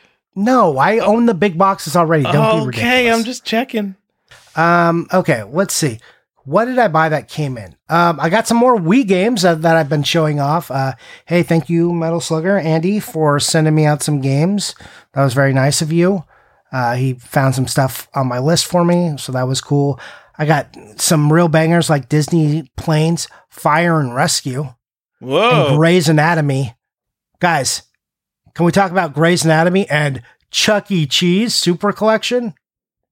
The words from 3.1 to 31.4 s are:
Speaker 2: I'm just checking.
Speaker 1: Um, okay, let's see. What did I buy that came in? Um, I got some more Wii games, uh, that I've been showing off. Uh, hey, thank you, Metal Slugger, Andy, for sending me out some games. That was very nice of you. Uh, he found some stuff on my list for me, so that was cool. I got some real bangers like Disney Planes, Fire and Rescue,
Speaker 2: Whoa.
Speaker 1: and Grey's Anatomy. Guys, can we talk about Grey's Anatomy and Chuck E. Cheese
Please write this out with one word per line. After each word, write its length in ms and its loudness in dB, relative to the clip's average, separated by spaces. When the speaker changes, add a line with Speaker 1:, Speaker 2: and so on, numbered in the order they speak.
Speaker 2:
I'm 140 0
just 200 -10
checking. 520 -4
Speaker 1:
Um, 580 2
okay, 300 0
let's 320 -4
see. 240 -4
What 220 0
did 120 -4
I 100 4
buy 200 2
that 200 -4
came 300 -6
in? 160 -16
Um, 320 0
I 100 0
got 160 0
some 100 0
more 200 4
Wii 300 2
games, 380 0
uh, 120 4
that 200 2
I've 120 0
been 160 0
showing 340 0
off. 320 -2
Uh, 220 -4
hey, 180 0
thank 260 0
you, 240 0
Metal 280 -2
Slugger, 360 -2
Andy, 440 0
for 400 0
sending 340 0
me 100 2
out 180 0
some 180 -2
games. 540 -2
That 100 0
was 100 0
very 180 2
nice 300 0
of 100 -6
you. 320 0
Uh, 220 -2
he 200 -2
found 400 -2
some 120 -2
stuff 480 -2
on 140 -2
my 100 -6
list 280 0
for 180 0
me, 340 0
so 140 -12
that 160 -2
was 120 -4
cool. 380 -2
I 80 -4
got 300 -2
some 360 2
real 160 4
bangers 420 2
like 180 -2
Disney 680 0
Planes, 500 -2
Fire 500 0
and 160 -2
Rescue, 600 -4
Speaker 2:
Whoa. 480 2
Speaker 1:
and 100 2
Grey's 300 2
Anatomy. 680 0
Guys, 420 -2
can 120 0
we 60 2
talk 180 2
about 240 -2
Grey's 300 2
Anatomy 440 2
and 340 -2
Chuck 400 -2
E. 160 0
Cheese 480 0